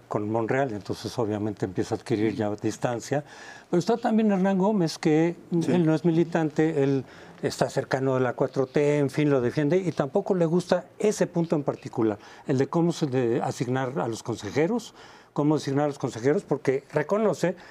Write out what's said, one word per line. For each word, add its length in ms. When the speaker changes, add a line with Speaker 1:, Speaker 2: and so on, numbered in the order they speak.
Speaker 1:
con 220
Monreal, 440
entonces 440
obviamente 480
empieza 300
a 20
adquirir 380
ya 160
distancia. 720
Pero 80
está 180
también 340
Hernán 280
Gómez, 400
que 380
Speaker 2:
Sí. 220
Speaker 1:
él 160
no 80
es 100
militante, 800
él 200
está 260
cercano 460
de 60
la 140
cuatro 340
T, 320
en 100
fin, 220
lo 100
defiende, 360
y 140
tampoco 440
le 100
gusta 400
ese 260
punto 300
en 80
particular, 560
el 140
de 80
cómo 240
se 160
de 340
asignar 580
a 80
los 140
consejeros, 720
cómo 160
designar 320
a 40
los 100
consejeros, 420
porque 500
reconoce 640